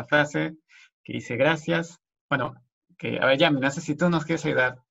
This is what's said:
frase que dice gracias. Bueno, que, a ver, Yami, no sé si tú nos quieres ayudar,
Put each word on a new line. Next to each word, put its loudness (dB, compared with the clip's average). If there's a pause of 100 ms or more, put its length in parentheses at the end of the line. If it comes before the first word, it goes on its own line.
frase 0 (480)
que -14
dice -8
gracias. 0 (280)
Bueno, -2 (440)
que, -4
a 4
ver, 4
Yami, 4
no 2
sé -6
si -6
tú 0
nos 0
quieres -4
ayudar, 0